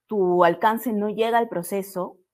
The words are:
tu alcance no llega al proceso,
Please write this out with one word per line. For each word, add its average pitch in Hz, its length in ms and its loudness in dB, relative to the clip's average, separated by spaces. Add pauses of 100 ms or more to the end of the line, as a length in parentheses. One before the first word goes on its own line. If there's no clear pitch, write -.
tu 180 380 2
alcance 220 480 2
no 208 180 -2
llega 226 260 0
al 233 120 2
proceso, 190 680 -6 (180)